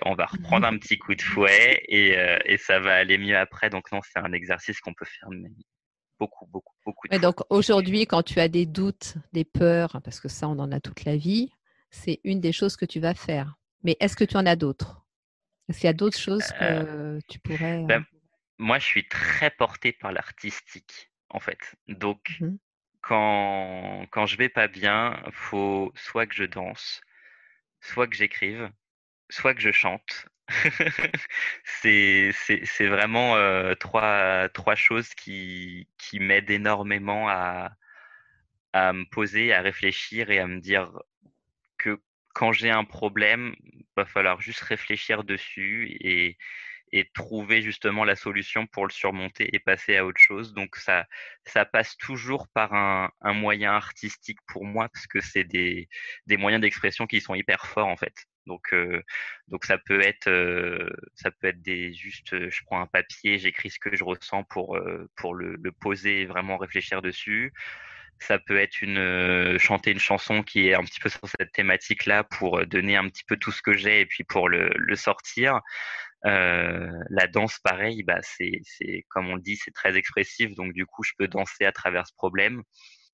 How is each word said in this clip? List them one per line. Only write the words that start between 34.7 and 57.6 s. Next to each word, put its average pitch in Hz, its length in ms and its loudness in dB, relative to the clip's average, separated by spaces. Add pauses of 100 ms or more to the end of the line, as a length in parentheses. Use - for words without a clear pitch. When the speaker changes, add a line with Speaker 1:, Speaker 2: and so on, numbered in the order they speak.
Speaker 1:
choses - 380 -2
qui, 90 720 -12 (100)
qui - 220 -12
m'aident 98 300 2
énormément 101 800 0
à, 90 420 -2 (1000)
à 92 200 4
me 92 160 -6
poser, 107 440 0
à 90 80 4
réfléchir 98 680 -2
et 98 80 4
à 92 80 0
me 90 120 -8
dire 92 320 0 (840)
que 104 220 -2 (340)
quand 113 180 2
j'ai 113 180 0
un 110 140 2
problème, 107 720 -2 (400)
va 98 100 0
falloir 95 360 0
juste 113 200 -10
réfléchir 107 600 -4
dessus 101 640 -6 (120)
et, 87 380 0 (540)
et 95 220 0
trouver 110 500 0
justement 107 400 -2
la 101 120 4
solution 101 520 -4
pour 98 180 -2
le 95 60 -6
surmonter 95 640 -4
et 101 40 -2
passer 98 380 2
à 95 80 2
autre 92 160 2
chose. 107 320 4
Donc 98 220 -8
ça, 90 320 0 (380)
ça 104 200 2
passe - 320 0
toujours 131 520 -6
par 107 240 0
un, 98 360 2 (120)
un 101 120 0
moyen 104 400 0
artistique - 640 -6 (100)
pour 95 180 -12
moi 110 280 -2
parce - 140 -16
que - 120 -4
c'est 95 240 -2
des, 87 460 -4 (380)
des 104 100 2
moyens 104 240 2
d'expression 104 460 0
qui 107 140 -2
sont - 140 -8
hyper 95 300 -2